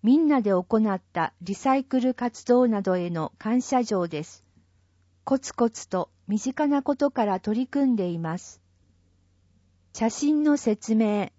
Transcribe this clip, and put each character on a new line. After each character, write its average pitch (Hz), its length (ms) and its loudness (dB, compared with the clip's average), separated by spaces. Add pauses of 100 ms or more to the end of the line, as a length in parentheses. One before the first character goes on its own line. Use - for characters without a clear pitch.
み 240 140 6
ん 320 100 4
な 285 140 4
で 202 100 0
行 180 160 0 (260)
っ 190 80 -6 (120)
た 165 280 -2
リ 185 140 -6
サ 269 220 0
イ 269 60 -2
ク 262 160 0
ル 254 140 0
活 - 320 -6
動 247 220 4
な 208 160 0
ど 185 120 2
へ 175 140 -2
の 160 300 -4
感 247 240 0
謝 254 180 0
状 196 260 0
で 160 140 -6
す。 - 220 -16 (800)
コ 269 160 0
ツ - 160 -14
コ 233 160 0
ツ - 180 -18
と 180 220 -4 (160)
身 208 120 0
近 285 280 -2
な 277 160 0
こ 285 120 0
と 285 140 0
か 233 160 -2
ら 202 140 -2
取 214 220 -2
り 262 40 -2
組 269 280 0
ん - 20 0
で 196 120 -2
い 170 120 -4
ま 165 180 -6
す。 - 240 -16 (1300)
写 226 180 -2
真 302 320 0
の 294 140 4
説 220 360 -2
明。 208 460 0